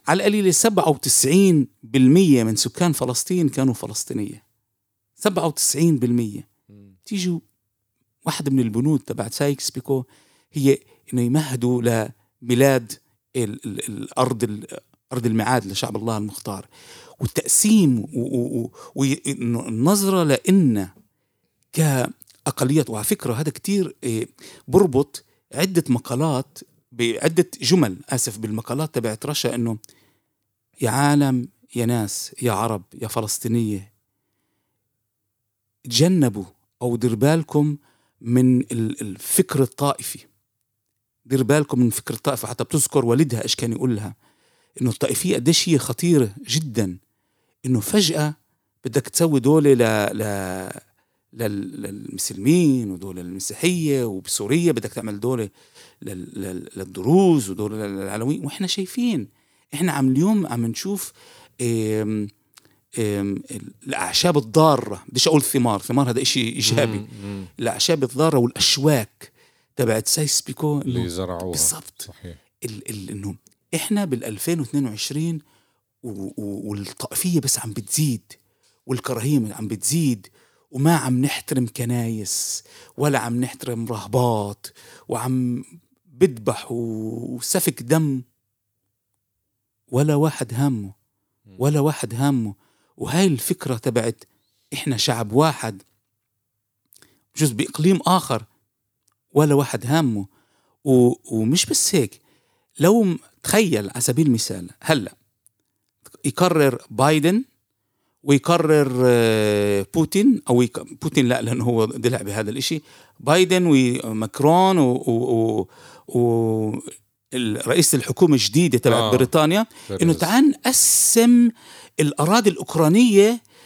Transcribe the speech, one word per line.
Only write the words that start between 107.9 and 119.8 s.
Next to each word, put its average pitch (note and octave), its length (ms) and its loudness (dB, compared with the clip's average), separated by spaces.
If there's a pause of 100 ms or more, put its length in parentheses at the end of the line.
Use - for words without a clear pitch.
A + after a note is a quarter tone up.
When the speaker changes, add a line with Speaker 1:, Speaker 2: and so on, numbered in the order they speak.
Speaker 1:
ويقرر، C#3+ 800 4
آه، G#2+ 880 4
بوتين، G3 560 2
أو B2 120 6
يك-، A#2+ 180 0 (220)
بوتين C#3+ 260 0
لا، B2 140 2
لأنه A2+ 240 -4
هو A2+ 200 2
دلع A#2+ 360 -2
بهذا G2+ 280 -6
الإشي، C3+ 320 -6 (380)
بايدن F3+ 460 2
وماكرون C3+ 1120 2
و-، C3 160 4
و-، A#2 760 0 (400)
و-، B2 120 -2
و-، A2+ 600 0 (540)
ال-، A#2 340 -4
رئيس D#3+ 280 2
الحكومة D3+ 380 2
الجديدة B2+ 440 2
تبعت A#2+ 240 4
Speaker 2:
آه. G#2+ 100 0
Speaker 1:
بريطانيا، D#3 540 2 (240)